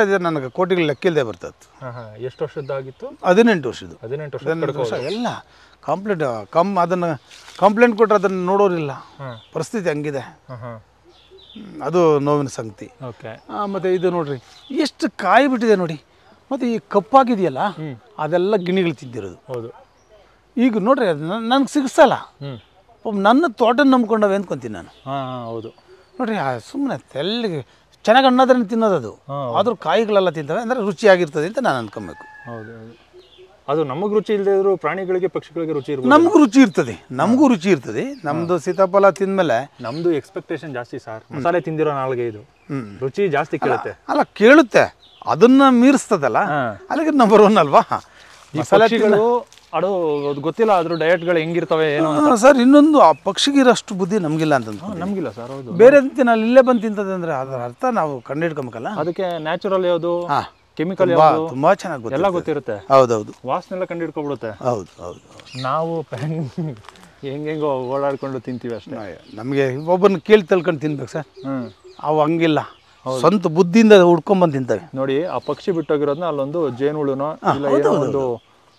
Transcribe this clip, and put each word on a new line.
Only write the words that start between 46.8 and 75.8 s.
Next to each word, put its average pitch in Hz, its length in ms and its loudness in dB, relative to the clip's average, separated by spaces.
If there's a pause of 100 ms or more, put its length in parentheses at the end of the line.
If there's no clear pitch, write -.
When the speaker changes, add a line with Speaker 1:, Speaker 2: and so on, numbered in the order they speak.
Speaker 1:
ಅಲ್ಲಿಗೆ 302 280 -2
ನಂಬರ್ 214 240 8
ಒನ್ 208 160 6
ಅಲ್ವಾ? 160 220 4 (760)
Speaker 2:
ಈ - 40 -4
Speaker 1:
ಮಸಾಲೆ 196 240 4
Speaker 2:
ಪಕ್ಷಿಗಳು 214 260 2
Speaker 1:
ತಿನ್ನ- 226 360 2 (280)
Speaker 2:
ಅದು, 165 440 0 (120)
ಅದು 143 120 -6
ಗೊತ್ತಿಲ್ಲ 208 320 0
ಅದ್ರ 170 220 0
ಡಯಟ್‌ಗಳು 165 420 0
ಹೆಂಗಿರ್ತವೆ 160 580 0
ಏನು 311 160 0
ಅಂತ. 294 180 2
Speaker 1:
ಹಾ, 254 60 4
ಸರ್, 262 220 6
ಇನ್ನೊಂದು 285 420 6
ಆ 170 120 8 (120)
ಪಕ್ಷಿಗಿರೋಷ್ಟು 247 720 2
ಬುದ್ಧಿ 190 240 -2
ನಮ್ಗಿಲ್ಲ 156 360 0
ಅಂತ 120 100 0
Speaker 2:
ಹಾ, 110 60 -12
Speaker 1:
ಅನ್ಕೊಂತೀನಿ. 104 300 -10
Speaker 2:
ನಮ್ಗಿಲ್ಲ 185 280 -6
ಸರ್, 117 220 -12
ಹೌದು. 135 200 -12
Speaker 1:
ಬೇರೆ 254 460 6
ದಿನ 247 140 2
ಅಲ್ಲಿ 220 160 2
ಇಲ್ಲೇ 254 140 6
ಬಂದು 247 200 4
ತಿಂತದೆ 202 320 -4
ಅಂದ್ರೆ 165 200 -4
ಅದರ 131 220 -6
ಅರ್ಥ 123 360 -8
ನಾವು 156 300 -2
ಕಂಡು 143 200 -8
ಹಿಡ್ಕೊಬೇಕಲ್ಲ. 139 480 -6
Speaker 2:
ಅದಕ್ಕೆ 175 480 -6
ನ್ಯಾಚುರಲ್ 185 480 -4
ಯಾವ್ದು, 175 400 -2
Speaker 1:
ಹಾ. 139 280 -4 (240)
Speaker 2:
ಕೆಮಿಕಲ್ 180 320 0
Speaker 1:
ತುಂಬಾ, 160 160 4
Speaker 2:
ಯಾವ್ದು, 156 240 2
Speaker 1:
ತುಂಬಾ 143 240 2
ಚೆನ್ನಾಗ್ 143 380 -8
Speaker 2:
ಎಲ್ಲ 160 160 0
Speaker 1:
ಗೊತ್ತಿರ್ತದೆ. 156 480 -6
Speaker 2:
ಗೊತ್ತಿರುತ್ತೆ. 101 180 -4
Speaker 1:
ಹೌದೌದು. 120 540 2
Speaker 2:
ವಾಸನೆ 175 280 -8
ಎಲ್ಲ 185 100 -6
ಕಂಡು 170 160 -10
ಹಿಡ್ಕೊಬಿಡುತ್ತೆ. 147 480 -8
Speaker 1:
ಹೌದು, 101 540 -6
ಹೌದು, 87 40 -12
ಹೌದು. - 540 -18
Speaker 2:
ನಾವು 160 420 -4
ಪ್ಯಾನ್ 151 460 -8 (720)
ಹೆಂಗೆಂಗೋ 151 460 -6
ಓಡಾಡ್ಕೊಂಡು 135 720 -4
ತಿಂತೀವಿ 120 360 -10
ಅಷ್ಟೇ. 107 160 -14
Speaker 1:
ನಾ-, 101 460 -14
ನಮ್ಗೆ 131 380 -2
ಒಬ್ಬರನ್ನ 180 420 2
ಕೇಳಿ 214 260 4
ತಿಳ್ಕೊಂಡು 165 360 0
ತಿನ್ಬೇಕು 139 320 -6
ಸರ್. - 340 -12
Speaker 2:
ಹ್ಮ್. 131 260 -8 (280)
Speaker 1:
ಅವು 151 240 2
ಹಂಗಿಲ್ಲ, 160 360 0 (460)
Speaker 2:
ಹೌದು. 131 140 -6
Speaker 1:
ಸ್ವಂತ 175 280 2
ಬುದ್ಧಿಯಿಂದ 190 460 6
ಹುಡ್ಕೊಂಡ್ 180 480 6
ಬಂದ್ 170 120 2
ತಿಂತವೆ. 117 420 -4
Speaker 2:
ನೋಡಿ, 135 280 -2
ಆ 147 140 -6
ಪಕ್ಷಿ 147 340 -6
ಬಿಟ್ಟೋಗಿರೋದನ್ನ 151 540 -2